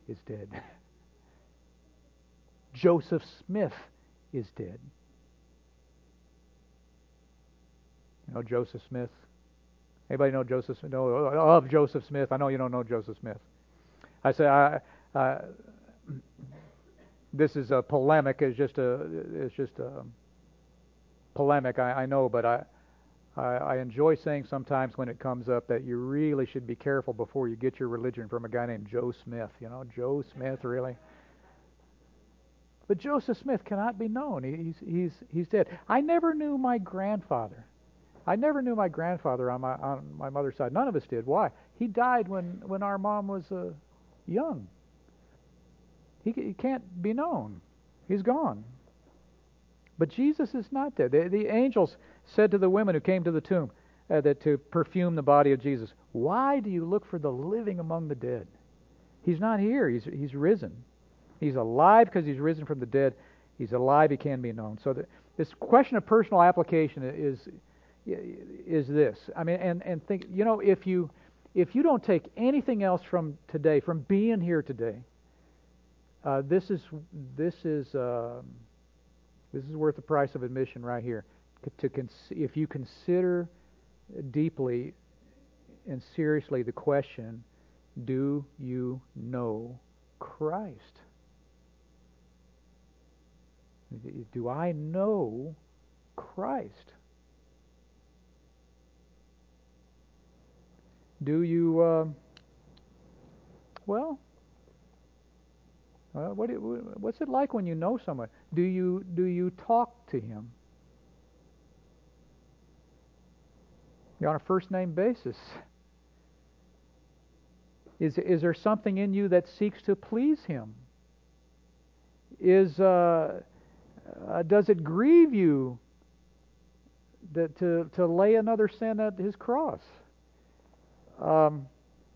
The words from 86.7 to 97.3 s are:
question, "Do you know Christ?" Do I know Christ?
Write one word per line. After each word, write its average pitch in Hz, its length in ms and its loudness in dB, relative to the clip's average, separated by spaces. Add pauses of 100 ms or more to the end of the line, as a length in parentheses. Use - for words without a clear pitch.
question, 120 720 -4 (640)
"Do 139 400 -4 (140)
you 127 400 -8 (160)
know 120 640 -8 (400)
Christ?" 165 800 -10 (3250)
Do 120 180 -6
I 160 220 -4
know 156 840 -4 (600)
Christ? - 800 -10 (4000)